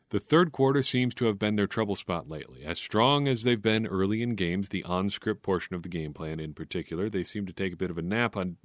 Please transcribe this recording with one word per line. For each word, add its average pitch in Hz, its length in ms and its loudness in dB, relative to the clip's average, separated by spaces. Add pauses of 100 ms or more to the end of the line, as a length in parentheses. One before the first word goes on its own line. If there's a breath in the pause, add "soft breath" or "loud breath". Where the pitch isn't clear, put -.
(100)
"The 101 100 0
third 165 320 4
quarter 135 300 4
seems 127 320 2
to 123 100 -2
have 107 140 2
been 107 180 0
their 101 100 2
trouble 104 300 0
spot 82 320 -4
lately. 73 360 -12
As 85 140 -4
strong 143 480 4
as 123 160 2
they've 120 180 4
been 110 260 2
early 98 360 2
in 120 120 0
games, 95 340 0
the 95 160 -2
on-script 95 580 -2
portion 92 320 -2
of 87 80 -6
the 90 60 -8
game 78 240 -4
plan 78 260 -6
in 78 140 -6
particular, 85 560 -6
they 95 160 -2
seem 104 220 -6
to 90 60 -10
take 95 200 -4
a 87 40 -12
bit 90 140 -2
of 85 80 -6
a 82 40 -4
nap 107 340 0
on 92 280 -4